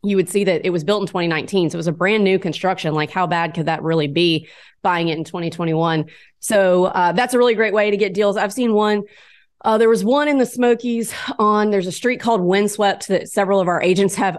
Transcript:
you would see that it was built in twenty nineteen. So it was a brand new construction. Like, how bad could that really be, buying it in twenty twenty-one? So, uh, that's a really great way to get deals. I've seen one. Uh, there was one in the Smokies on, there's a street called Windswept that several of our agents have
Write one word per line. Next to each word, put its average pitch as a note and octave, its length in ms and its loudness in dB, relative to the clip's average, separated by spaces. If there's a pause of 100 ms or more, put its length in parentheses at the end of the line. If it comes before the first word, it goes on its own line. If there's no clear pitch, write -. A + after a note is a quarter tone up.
you G3+ 120 0
would F#3+ 140 2
see G3+ 140 0
that F3+ 200 0
it F#3 60 -2
was E3+ 140 -2
built G3+ 180 0
in G3 60 -4
twenty F3 200 -2
nineteen. E3 440 0
So E3 40 -10
it E3+ 40 -6
was D#3+ 80 -2
a F3 40 0
brand F#3+ 320 0
new F#3+ 140 4
construction. F3+ 560 -2
Like, D3+ 160 -2
how F#3 160 -2
bad E3+ 300 -2
could E3 100 -4
that D#3+ 160 -2
really D#3+ 260 0
be, D#3+ 400 0 (360)
buying F3 240 0
it D#3 100 -2
in D#3+ 60 -6
twenty E3+ 260 -6
twenty-one? D#3+ 560 0 (340)
So, F#3 460 2
uh, F3 280 0
that's B3 200 0
a B3 60 4
really A#3+ 160 4
great G#3+ 180 0
way G#3 160 2
to G#3 80 0
get G3 160 0
deals. G3+ 240 0
I've G3+ 160 -2
seen A#3+ 200 0
one. G#3 280 2 (640)
Uh, A3 140 2
there A3+ 100 4
was G3+ 160 2
one C#4+ 220 2
in D4 100 0
the B3 80 2
Smokies A#3+ 680 -2 (280)
on, G#3+ 320 2
there's F#3+ 160 0
a F#3 40 -6
street A#3+ 280 -2
called A3+ 220 0
Windswept G3+ 680 0
that F#3+ 200 -2
several G3 320 0
of F3+ 80 0
our E3+ 140 0
agents F#3 320 2
have F#3+ 260 -2